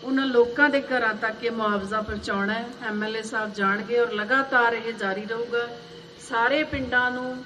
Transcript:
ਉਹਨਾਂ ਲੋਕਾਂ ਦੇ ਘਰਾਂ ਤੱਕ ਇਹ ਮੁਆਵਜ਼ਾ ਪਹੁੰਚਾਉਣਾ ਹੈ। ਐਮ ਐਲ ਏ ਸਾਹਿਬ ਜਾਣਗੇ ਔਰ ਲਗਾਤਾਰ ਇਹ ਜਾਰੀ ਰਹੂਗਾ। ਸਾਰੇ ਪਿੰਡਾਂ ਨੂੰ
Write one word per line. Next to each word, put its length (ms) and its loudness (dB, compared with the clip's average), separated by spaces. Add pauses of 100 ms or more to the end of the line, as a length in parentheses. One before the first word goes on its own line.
ਉਹਨਾਂ 220 2
ਲੋਕਾਂ 440 6
ਦੇ 120 4
ਘਰਾਂ 320 0
ਤੱਕ 300 -4
ਇਹ 80 0
ਮੁਆਵਜ਼ਾ 500 0
ਪਹੁੰਚਾਉਣਾ 520 -2
ਹੈ। 120 -4 (220)
ਐਮ 160 -4
ਐਲ 140 -4
ਏ 40 -4
ਸਾਹਿਬ 320 -4
ਜਾਣਗੇ 460 2
ਔਰ 140 2
ਲਗਾਤਾਰ 600 4
ਇਹ 200 -4
ਜਾਰੀ 320 -4
ਰਹੂਗਾ। 420 -2 (640)
ਸਾਰੇ 340 2
ਪਿੰਡਾਂ 480 0
ਨੂੰ 340 -6